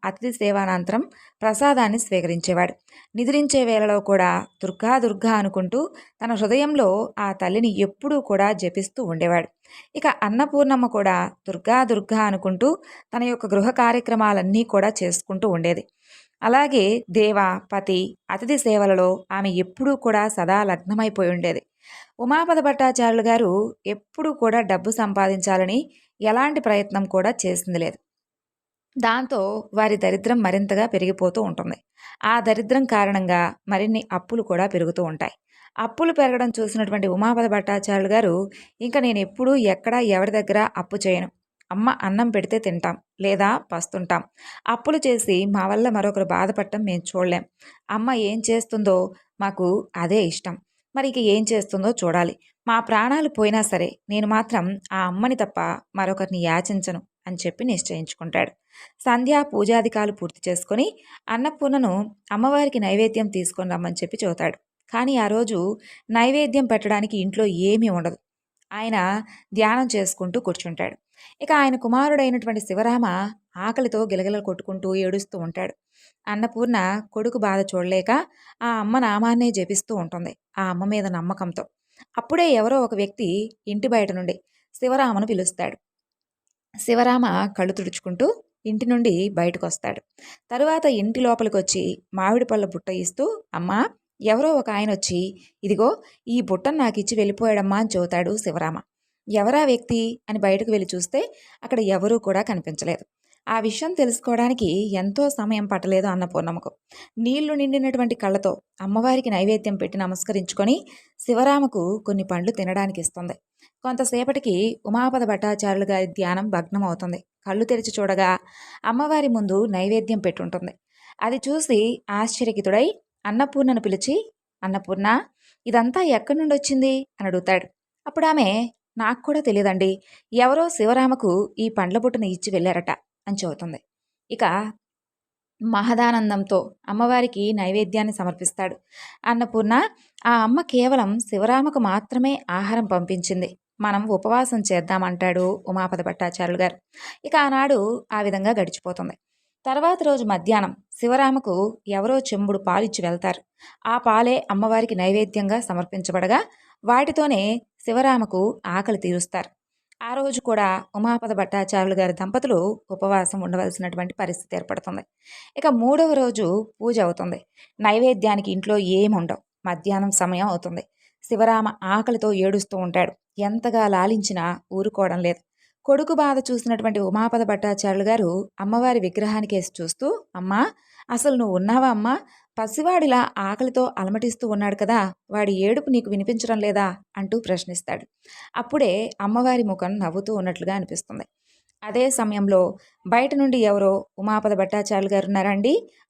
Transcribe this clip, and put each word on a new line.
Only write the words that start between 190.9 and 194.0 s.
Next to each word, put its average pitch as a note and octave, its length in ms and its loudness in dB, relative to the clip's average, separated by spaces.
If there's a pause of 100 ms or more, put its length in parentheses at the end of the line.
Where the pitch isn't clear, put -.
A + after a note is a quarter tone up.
అదే A#3+ 280 0
సమయంలో G3 680 0 (280)
బయట B3 280 2
నుండి C4+ 240 2
ఎవరో, G3+ 480 2 (120)